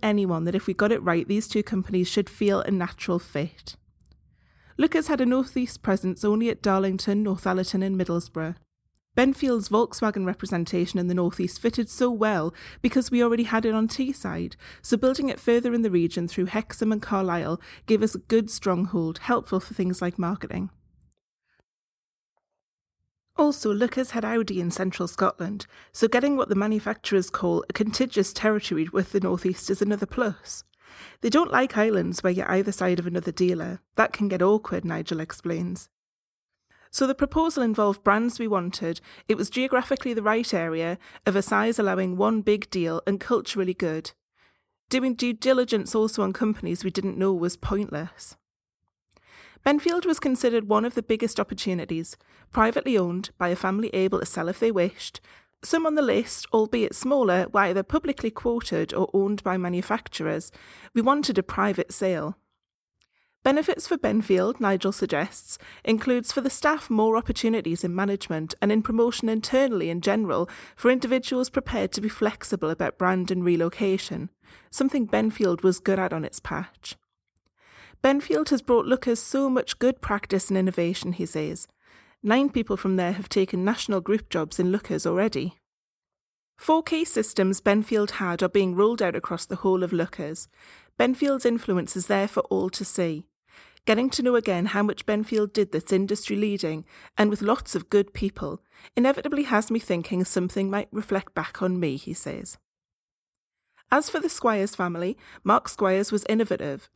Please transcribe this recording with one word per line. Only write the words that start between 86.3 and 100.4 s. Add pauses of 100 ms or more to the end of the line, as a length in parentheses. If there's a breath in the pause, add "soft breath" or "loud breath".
Four
key
systems
Benfield
had
are
being
rolled
out
across
the
whole
of
Lookers. (500 loud breath)
Benfield's
influence
is
there
for
all
to
see. (600 soft breath)
Getting
to
know
again
how
much
Benfield
did
that's
industry
leading, (320 loud breath)
and
with
lots
of
good
people, (360 loud breath)
inevitably
has
me
thinking
something